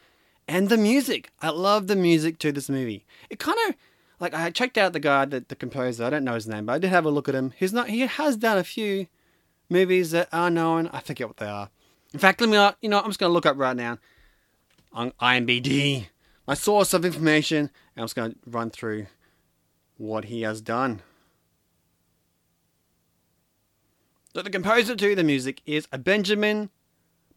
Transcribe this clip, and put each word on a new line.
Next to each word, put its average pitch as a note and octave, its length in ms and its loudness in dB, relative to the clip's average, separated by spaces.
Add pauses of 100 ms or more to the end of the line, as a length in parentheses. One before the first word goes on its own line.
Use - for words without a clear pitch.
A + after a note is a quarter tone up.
(480)
and F#3+ 220 0
the A3+ 80 4
music. A3+ 520 2 (100)
I D#3+ 120 -2
love G3 340 2
the G3+ 100 2
music E3 440 2
to D3+ 120 0
this C#3 160 -6
movie. B2+ 380 -4 (240)
It - 80 -14
kinda, G#4 380 -2 (440)
like, F3 160 -6
I E3+ 160 -2
checked B3 260 -2
out F#3+ 160 2
the - 60 -4
guy, C#3 260 4
the, C3+ 220 -6
the B2+ 80 -12
composer. B2 500 -6
I B2+ 60 0
don't D3 120 -2
know A#2+ 120 -2
his A2 120 -6
name, G#2+ 200 -6
but A#2+ 60 -2
I C#3+ 40 0
did F#3 140 0
have F3 140 4
a D#3 40 2
look D3 180 0
at C#3 60 -2
him. C3 240 -2
He's F#3 160 -2
not, A#3 160 -2
he A3+ 120 -2
has C#4 360 0
done G#3+ 220 2
a F3+ 40 0
few G3 440 -4 (600)
movies F3+ 440 2
that E3+ 200 0
are F3 200 0
known. E3 420 0
I C3 60 -10
forget B2+ 280 -8
what A2 100 -18
they G#2+ 100 -8
are. G2+ 240 -10 (420)
In D3 60 -12
fact, F#3+ 200 4
let A#3 80 2
me, G#3+ 80 4
uh, G3+ 260 6
you A3 80 -4
know, G3+ 100 2
I'm G#3 80 -2
just G3 120 -6
gonna F3 140 2
look E3+ 140 2
up C#3 100 2
right C3 180 0
now A#2+ 220 -6 (960)
on A#2+ 260 -6
I B2 180 4
M A#2+ 100 0
B B2 120 2
D, C3+ 500 -2 (360)
my C#3 80 -2
source G#3 400 2
of F3 100 2
information, D#3 540 2
and D3 140 -2 (260)
I'm A#2 60 -6
just A2+ 120 -8
gonna A#2 200 -6 (100)
run A#2 240 -6
through G#2+ 380 -8 (920)
what A2 280 -6
he A2+ 180 -8
has A2 180 -4
done. A#2 400 -4 (3250)
So - 80 -6
the G3+ 80 -10
composer G#3 440 2
to G3+ 200 2
the F3+ 80 2
music C3+ 420 0
is D3+ 260 -4
a C3+ 60 -8
Benjamin, G#3 720 0 (680)